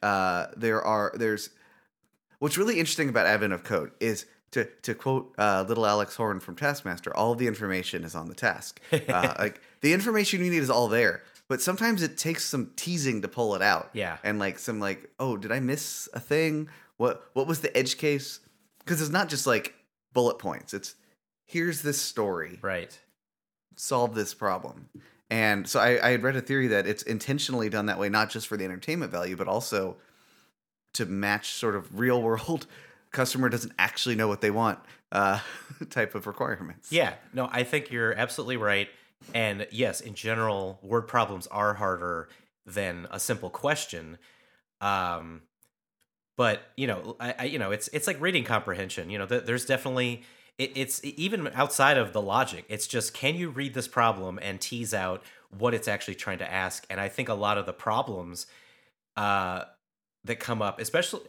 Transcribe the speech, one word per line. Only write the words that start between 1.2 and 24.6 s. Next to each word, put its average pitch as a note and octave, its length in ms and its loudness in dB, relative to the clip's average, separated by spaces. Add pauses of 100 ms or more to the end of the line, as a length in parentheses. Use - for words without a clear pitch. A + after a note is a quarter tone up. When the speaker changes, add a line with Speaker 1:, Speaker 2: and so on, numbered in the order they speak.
Speaker 1:
what's D3 180 0
really G#3+ 220 4
interesting D#3 300 2
about A2+ 160 4
Advent G2+ 280 4
of F2+ 100 -4
Code E2+ 360 0
is A2 260 0 (260)
to, A#2 140 0 (180)
to A#2 100 -2
quote, C3 440 -2
uh, G2+ 300 4
little A2+ 180 2
Alex G#2 300 2
Horn G#2+ 260 0
from F2+ 140 -12
Taskmaster, C#3 600 -4
"All A#2 200 4
the A#2+ 120 0
information F#2+ 560 -2
is E2 120 -10
on E2 120 -6
the - 80 -12
task." - 500 -4
Speaker 2:
<laughs> - 60 -4 (180)
Speaker 1:
Uh, F2+ 300 2
like, G#2 220 -2 (180)
the D3+ 140 6
information G3 500 2
you F3+ 80 0
need E3+ 60 2
is C#3 120 2
all A#2+ 200 4
there, G#2+ 340 4 (240)
but C3 140 0
sometimes G3+ 420 2
it D#3 140 -2
takes D#3+ 280 -2
some B2+ 300 -2
teasing C#3 480 0
to G2+ 60 -6
pull A2 260 0
it F2+ 60 0
out. F#2 320 4
Speaker 2:
Yeah. F2+ 300 -4
Speaker 1:
And, G#2+ 160 0
like, G2 200 -2
some, A2 200 -4
like, G2 300 -4 (100)
"Oh, B2+ 180 0
did G2+ 140 -6
I B2 100 0
miss C3+ 520 -4
a - 60 -6
thing? D3+ 500 0 (280)
What, - 360 0
what C3+ 140 2
was E3 140 0
the - 140 -2
edge C3 220 2
case?" C#3+ 440 -2 (440)
'Cause E3 160 0
it's D3+ 80 0
not F3+ 200 2
just, C#3 180 0
like, A2+ 260 2 (400)
bullet A#2+ 240 4
points. - 360 -8
It's, G2 220 -8 (520)
"Here's E3+ 340 -2
this D3 200 0
story. F2+ 600 -2
Speaker 2:
Right. F#2 380 -4 (760)
Speaker 1:
Solve A#2+ 360 2
this G#2+ 200 -2
problem." - 560 -4 (400)